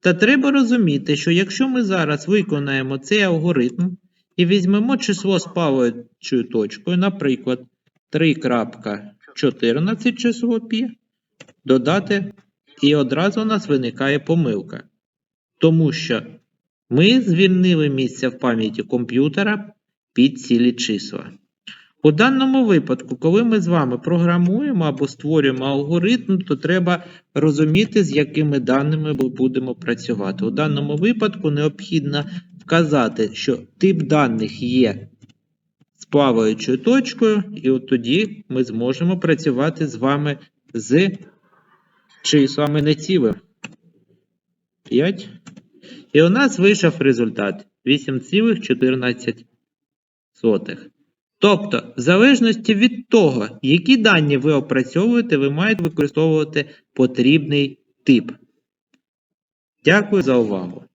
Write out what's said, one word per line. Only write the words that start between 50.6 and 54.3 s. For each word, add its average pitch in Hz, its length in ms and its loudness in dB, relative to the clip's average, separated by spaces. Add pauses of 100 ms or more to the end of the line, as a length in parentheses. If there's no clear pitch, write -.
Тобто, 202 580 0
в - 40 -10
залежності 226 760 4
від 214 340 0
того, 127 540 2
які 170 340 2
дані 180 400 2